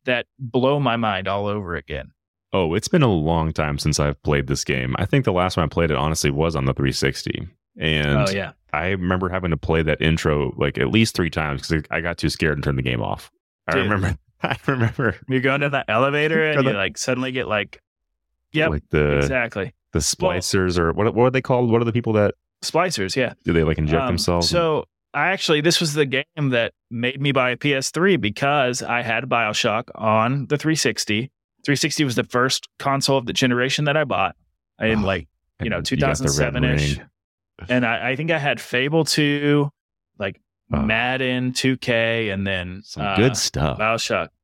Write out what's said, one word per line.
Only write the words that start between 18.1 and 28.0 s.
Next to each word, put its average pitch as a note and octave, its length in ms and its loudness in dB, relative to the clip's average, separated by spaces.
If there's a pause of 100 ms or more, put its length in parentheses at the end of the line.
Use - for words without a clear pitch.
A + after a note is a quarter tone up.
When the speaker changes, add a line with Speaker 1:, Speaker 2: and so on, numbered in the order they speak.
Speaker 1:
yep, D#3 180 2
Speaker 2:
like - 180 -4
the, D2 300 2
Speaker 1:
exactly. G#2+ 560 -2 (180)
Speaker 2:
the - 60 0 (200)
Speaker 1:
Well F#2 200 2
Speaker 2:
splicers F2+ 400 0
or E2 160 2
what, F#2+ 200 0
what A#2 100 4
are B2+ 60 6
they C3 120 0
called? B2 280 2
What A#2 120 4
are - 20 0
the A#2 80 -2
people A2+ 220 0
that G#2 200 4 (300)
Speaker 1:
Splicers, D#3 500 -2
yeah. B2+ 200 -2 (100)
Speaker 2:
do F#2 80 0
they, E2 100 4
like, D#2 160 2
inject D#2 240 2
Speaker 1:
Um, - 60 -2
Speaker 2:
themselves? F2 400 0
Speaker 1:
so D#3+ 380 0 (260)
I D3 160 0
actually, F3 320 0
this E3 200 2
was D#3+ 120 -2
the D3 140 2
game C3 180 -2 (260)
that A#2 220 0 (180)
made B2 300 -4
me C#3+ 120 2
buy B2+ 180 4
a A#2+ 80 -2
P D3 160 2
S C3+ 160 -2
three F3+ 260 2